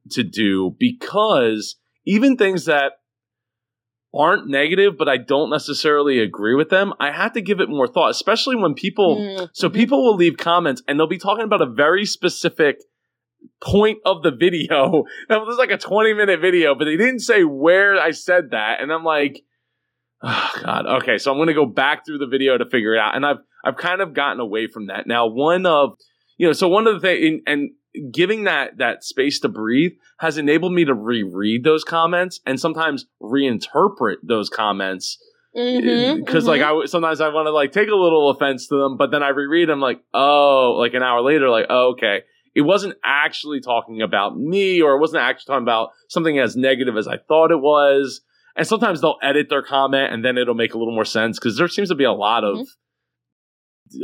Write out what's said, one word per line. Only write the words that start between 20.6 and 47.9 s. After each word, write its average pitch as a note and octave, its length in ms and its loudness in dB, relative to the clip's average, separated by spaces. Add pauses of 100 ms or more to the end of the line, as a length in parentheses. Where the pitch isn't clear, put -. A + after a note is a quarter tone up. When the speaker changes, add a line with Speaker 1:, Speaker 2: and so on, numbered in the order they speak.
Speaker 1:
God. - 240 -4 (160)
Okay. A2+ 160 -2
So C#3 140 -4
I'm C#3 60 -4
gonna E3 160 2
go D3 120 2
back C3+ 400 -2
through D3+ 120 -10
the C#3 80 -6
video C3 300 2
to A#2+ 80 0
figure A2 300 0
it A2+ 60 2
out." G#2+ 160 0
And C3+ 100 -2
I've, C#3+ 120 -2 (260)
I've C3 120 -2
kind F3+ 240 -4
of E3 140 -6
gotten C#3+ 260 -4
away A2 280 -4
from A2 180 -14
that. F#2+ 200 -10
Now, A#2 200 0
one D#3 400 0
of, C#3+ 320 2 (400)
you E3+ 80 2
know, D#3 60 4
so F3+ 160 0
one G#3 180 2
of G#3+ 80 2
the F3 60 -8
things, D#3+ 460 0
and, D3 240 -2 (240)
and C3+ 200 -14
giving G3 300 0
that, D3+ 340 -2
that A#2+ 260 -2
space C#3 360 -2
to C#3 80 -2
breathe A#2+ 440 0 (260)
has D#3+ 200 -2
enabled D#3+ 340 0
me F3 120 2
to C#3 100 2
reread G#2+ 720 -2
those D#3 200 2
comments F3 640 -2
and C3 140 -4
sometimes D#3+ 460 -4 (160)
reinterpret C3+ 1000 -2
those G#2+ 280 -2
comments. G2 680 -4 (380)
Speaker 2:
Mm-hmm, B3 680 -2
Speaker 1:
'Cause, E3 220 0
like, D3 140 2
Speaker 2:
mm-hmm. D3 60 2
Speaker 1:
I - 20 2
w-, D#3 180 0
sometimes D#3+ 360 -2
I D#3 60 2
wanna, D3+ 220 -2
like, D3 220 0
take G#3+ 160 0
a G#3+ 60 0
little D#3+ 360 4
offense C3+ 380 -2
to C#3+ 80 0
them, C#3 200 0
but C#3+ 140 0
then D3 120 -2
I C#3+ 60 0
reread C#3+ 400 0
them, D3 120 -2
like, C3 200 -2 (140)
"Oh," C#3 640 4
like, A#2+ 160 0
an B2+ 80 0
hour B2 200 2
later, C3+ 260 2
like, A2+ 220 2
"Oh, B2+ 220 4
okay. G#2 300 -2 (320)
It C#3+ 80 2
wasn't F#3+ 420 0
actually D3 560 -2
talking A2+ 400 -4
about G2+ 380 -2
me, F3+ 420 0
or D3 140 4
it C#3 60 2
wasn't D#3 220 0
actually C3 300 -4
talking B2+ 120 -2
about A2+ 260 0 (180)
something D#3+ 300 -2
as A2+ 180 0
negative B2+ 400 0
as G#2+ 120 -2
I A2+ 100 -6
thought D#3+ 320 2
it D#3+ 100 2
was." C#3 600 2 (360)